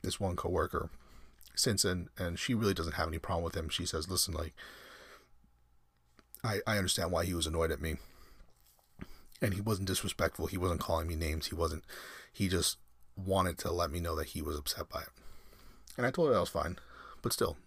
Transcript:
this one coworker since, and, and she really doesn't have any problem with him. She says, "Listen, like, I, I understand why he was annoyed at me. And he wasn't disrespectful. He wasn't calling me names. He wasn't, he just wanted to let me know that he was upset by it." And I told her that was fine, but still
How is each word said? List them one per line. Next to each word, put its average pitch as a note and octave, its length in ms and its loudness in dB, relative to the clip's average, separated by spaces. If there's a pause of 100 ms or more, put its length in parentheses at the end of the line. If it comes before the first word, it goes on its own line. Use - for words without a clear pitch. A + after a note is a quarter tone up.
this - 180 -4
one F#2 160 0
coworker E2 540 0 (640)
since, - 300 4
and, F2+ 320 0
and F2 200 -2
she - 160 0
really G#2+ 200 4
doesn't E2 220 -2
have E2 120 2
any E2 120 -2
problem E2+ 240 0
with E2 120 -4
him. D#2 140 -2
She - 160 -2
says, E2 240 -2
"Listen, F2+ 240 2
like, D#2 200 -4 (1900)
I, G#2 240 0
I G#2+ 100 4
understand F#2 340 2
why E2+ 140 4
he F2+ 80 0
was E2 140 0
annoyed E2 240 2
at D2 100 0
me. D#2+ 140 0 (1500)
And G#2 120 4
he G2 80 -2
wasn't G2+ 260 0
disrespectful. F2 600 0
He F#2 100 -2
wasn't F2 240 2
calling D#2+ 260 2
me E2+ 80 -2
names. D#2+ 320 0
He - 80 -4
wasn't, E2 280 0 (480)
he - 160 2
just F2 300 2 (380)
wanted F#2 420 2
to E2+ 140 -2
let F2 180 2
me E2+ 100 -4
know E2+ 160 0
that D#2 120 -2
he - 140 -6
was D2+ 160 -2
upset - 320 -4
by - 120 -6
it." - 80 -12 (840)
And B2 100 0
I C3 60 4
told E3 160 4
her B2 80 8
that F#2+ 40 6
was F2+ 100 2
fine, D#2 280 -2 (460)
but A2 100 0
still F2 340 2